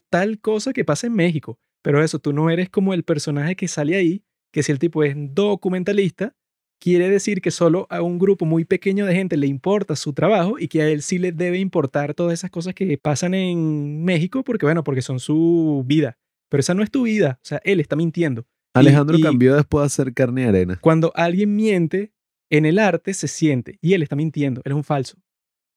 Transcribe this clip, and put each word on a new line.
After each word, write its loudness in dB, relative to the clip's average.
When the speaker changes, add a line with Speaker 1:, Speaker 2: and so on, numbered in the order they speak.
Speaker 1:
tal -2
cosa -4
que -2
pasa -2
en -4
México. -2
Pero 2
eso, -2
tú -4
no 0
eres -2
como 0
el -2
personaje -2
que -6
sale -2
ahí, 0
que -2
si -2
el -2
tipo 0
es 0
documentalista, -2
quiere 2
decir 0
que -2
solo 2
a -6
un -4
grupo 2
muy 0
pequeño -2
de 0
gente -2
le 2
importa -2
su -6
trabajo 2
y -6
que 0
a 2
él 0
sí -2
le -2
debe -2
importar -2
todas -2
esas -6
cosas -8
que -2
pasan -2
en -2
México, -2
porque, -2
bueno, 2
porque -2
son -6
su 0
vida. 0
Pero 2
esa -2
no 0
es -2
tu 0
vida, 0
o -20
sea, -8
él 0
está -2
mintiendo. -2
Y, 6
Speaker 2:
Alejandro 6
Speaker 1:
y 4
Speaker 2:
cambió 4
después 2
de 2
hacer -4
Carne 0
y 0
Arena. 2
Speaker 1:
cuando 4
alguien 0
miente, 0
en 4
el 2
arte 0
se -6
siente, -2
y 2
él 2
está -6
mintiendo, -4
él -6
es -2
un -4
falso. -4